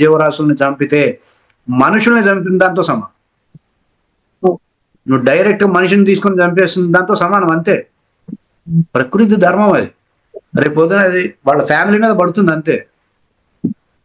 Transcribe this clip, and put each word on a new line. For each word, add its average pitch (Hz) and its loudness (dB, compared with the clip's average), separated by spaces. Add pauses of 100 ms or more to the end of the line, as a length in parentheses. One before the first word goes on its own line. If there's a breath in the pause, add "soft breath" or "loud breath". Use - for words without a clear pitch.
జీవరాశుల్ని 151 2
చంపితే 139 -2 (600 soft breath)
మనుషుల్ని 220 2
చంపిన 190 0
దాంతో 180 0
సమానం. 127 -6 (2000)
నువ్వు 127 0
డైరెక్ట్ 196 2
మనిషిని 185 2
తీసుకొని 190 0
చంపేసిన 175 0
దాంతో 180 0
సమానం, 180 0
అంతే. 170 -2 (1200)
ప్రకృతి 202 0
ధర్మం 185 2
అది. 113 -2 (720)
రేపు 147 0
పొద్దున 165 2
అది 180 -2 (120)
వాళ్ళ 143 0
ఫ్యామిలీ 190 0
మీద 220 0
పడుతుంది, 175 0
అంతే. 156 -4 (1200)